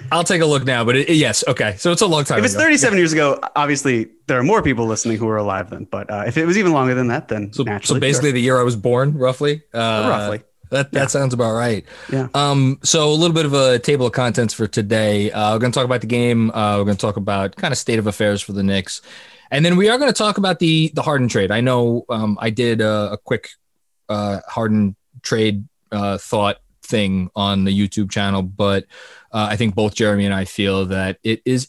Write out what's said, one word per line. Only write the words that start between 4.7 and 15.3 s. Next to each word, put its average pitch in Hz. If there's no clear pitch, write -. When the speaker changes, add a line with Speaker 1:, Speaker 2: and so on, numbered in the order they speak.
Speaker 2:
listening 110
who 113
are 107
alive 98
then. -
But, 101
uh, 104
if 127
it 160
was 180
even 185
longer 131
than 127
that, 131
then 107
Speaker 1:
So, 139
Speaker 2:
naturally, 110
Speaker 1:
so -
basically 139
Speaker 2:
sure. 127
Speaker 1:
the 123
year 127
I 123
was 123
born, 123
roughly. 147
Uh, 113
Speaker 2:
Roughly. 104
Speaker 1:
that, 139
that 143
Speaker 2:
Yeah. 139
Speaker 1:
sounds 135
about 117
right. 117
Speaker 2:
Yeah. 131
Speaker 1:
Um, 139
so 151
a -
little 165
bit 160
of 139
a 131
table 131
of 113
contents 120
for 113
today. 104